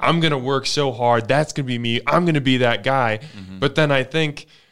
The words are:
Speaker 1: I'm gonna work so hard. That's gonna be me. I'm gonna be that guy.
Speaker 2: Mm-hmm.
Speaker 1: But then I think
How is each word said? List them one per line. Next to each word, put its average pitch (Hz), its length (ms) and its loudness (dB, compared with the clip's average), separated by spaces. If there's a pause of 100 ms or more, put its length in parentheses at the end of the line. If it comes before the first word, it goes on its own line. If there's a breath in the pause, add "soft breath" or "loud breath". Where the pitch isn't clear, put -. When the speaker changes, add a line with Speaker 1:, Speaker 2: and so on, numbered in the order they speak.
Speaker 1:
I'm 156 180 2
gonna 160 200 2
work 131 280 -2
so 143 240 0
hard. 120 380 0
That's 147 240 0
gonna 135 160 -6
be 123 100 -2
me. 117 260 -2
I'm 156 220 2
gonna 151 140 2
be 131 160 2
that 117 260 2
guy. 123 360 0
Speaker 2:
Mm-hmm. 95 420 -16
Speaker 1:
But 139 160 0
then 151 160 2
I 135 100 2
think 151 460 -4 (240 soft breath)